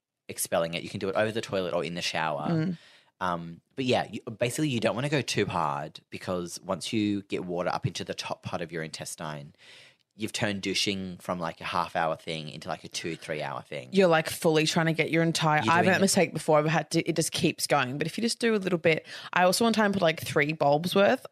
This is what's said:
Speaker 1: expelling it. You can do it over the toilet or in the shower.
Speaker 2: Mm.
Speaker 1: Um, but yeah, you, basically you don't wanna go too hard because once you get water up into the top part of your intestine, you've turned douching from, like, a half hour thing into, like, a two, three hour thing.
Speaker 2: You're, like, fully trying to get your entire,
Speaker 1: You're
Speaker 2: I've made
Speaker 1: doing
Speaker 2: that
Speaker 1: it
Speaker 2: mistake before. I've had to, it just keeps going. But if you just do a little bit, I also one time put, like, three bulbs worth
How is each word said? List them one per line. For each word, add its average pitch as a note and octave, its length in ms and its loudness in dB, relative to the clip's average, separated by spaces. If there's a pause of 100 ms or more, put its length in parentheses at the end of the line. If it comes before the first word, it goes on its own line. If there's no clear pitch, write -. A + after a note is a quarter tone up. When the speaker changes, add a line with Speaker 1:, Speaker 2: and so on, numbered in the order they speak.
(280)
Speaker 1:
expelling E2+ 460 -2
it. E2+ 100 -4
You - 40 -8
can G2+ 120 -8
do G2 80 -4
it F#2+ 80 -2
over A2 160 2
the A2 100 -4
toilet F#2 320 -4
or E2+ 100 0
in E2+ 100 -6
the E2+ 80 -6
shower. D#2+ 460 -2
Speaker 2:
Mm. E3+ 300 -2 (420)
Speaker 1:
Um, E2+ 400 -4 (160)
but C3+ 80 -4
yeah, G#2 260 2
you, G#2+ 100 -10 (180)
basically C#3+ 320 0
you A#2 100 -2
don't G2+ 140 0
wanna C3+ 160 -4
go C#3+ 100 2
too - 240 0
hard D#2 640 -4
because F2+ 560 -6
once F2 280 -4
you G#2 300 2
get F2+ 220 -4
water F2 260 -2
up - 160 -2
into F2+ 160 -4
the F2+ 120 -6
top - 280 -10
part F2 200 -6
of E2 100 -10
your E2 100 -6
intestine, D2+ 720 -10 (600)
you've G#2+ 160 -6
turned G2+ 300 -2
douching F#2+ 580 -2
from, F2+ 180 -6
like, E2 220 -6
a - 40 -12
half F2 320 -2
hour D#2+ 200 0
thing D#2+ 340 -8
into, E2 180 -14
like, - 160 -8
a E2 40 -14
two, E2 280 -6
three D#2 260 -6
hour C2+ 200 -8
thing. C2 300 -12
Speaker 2:
You're, F#3+ 160 6
like, D#3+ 200 4
fully D#3 380 2
trying D#3+ 200 2
to D#3+ 60 2
get D#3 180 0
your E3 120 4
entire, D#3 400 4
Speaker 1:
You're D#3 100 4
Speaker 2:
I've E3+ 60 6
made F3+ 60 6
Speaker 1:
doing F#3 80 6
Speaker 2:
that E3 60 4
Speaker 1:
it - 40 2
Speaker 2:
mistake F#3+ 320 4
before. D#3 240 4
I've D3+ 80 4
had D#3+ 240 0
to, E3 180 2
it D#3+ 80 0
just D#3+ 160 0
keeps - 340 0
going. C#3 300 2
But D#3 100 -2
if - 120 -8
you G#3+ 40 -2
just A3+ 160 0
do A3+ 160 2
a G#3+ 40 2
little F#3 200 0
bit, D#3 280 2 (260)
I F3+ 120 4
also F#3 200 4
one A#3 80 4
time G#3 200 4
put, F#3+ 100 -2
like, D#3+ 180 2
three D3+ 320 0
bulbs D#3 420 2
worth G#3 380 4